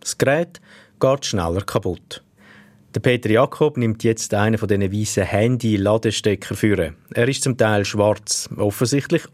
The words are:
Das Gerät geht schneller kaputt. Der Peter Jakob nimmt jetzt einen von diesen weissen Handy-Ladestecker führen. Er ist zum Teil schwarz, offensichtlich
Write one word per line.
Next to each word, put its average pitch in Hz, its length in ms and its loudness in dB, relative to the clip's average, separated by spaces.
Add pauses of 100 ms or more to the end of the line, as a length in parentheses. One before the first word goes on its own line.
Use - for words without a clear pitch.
Das - 180 -8
Gerät 156 420 0 (400)
geht 135 240 2
schneller 90 380 -2
kaputt. - 600 -6 (720)
Der 113 60 -2
Peter 120 300 0
Jakob 143 480 2
nimmt 110 260 -2
jetzt 113 300 0
einen 107 240 2
von 104 100 -4
diesen 98 240 0
weissen 104 320 -2
Handy-Ladestecker 107 1300 0
führen. 92 420 0 (180)
Er 120 120 2
ist 135 160 -2
zum 131 140 -2
Teil 107 300 2
schwarz, 104 680 -2
offensichtlich 120 680 -2 (100)